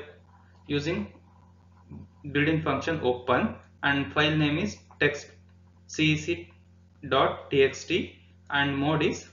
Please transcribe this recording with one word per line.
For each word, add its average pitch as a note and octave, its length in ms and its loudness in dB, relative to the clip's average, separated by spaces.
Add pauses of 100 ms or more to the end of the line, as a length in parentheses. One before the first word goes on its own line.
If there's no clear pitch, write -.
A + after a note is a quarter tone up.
(680)
using A#2+ 460 -4 (1200)
built-in D3+ 300 2
function D3+ 400 -2
open, B2 520 0 (280)
and C#3 280 0
file D#3 240 2
name D3+ 220 2
is G3+ 220 -2 (200)
text - 280 0 (600)
C D#3 240 2
E D3+ 40 2
C - 360 -6 (540)
dot C#3 440 0
T C#3 140 6
X C3 200 0
T, - 320 -4 (320)
and C#3+ 260 0
mode D3+ 280 2
is - 300 -2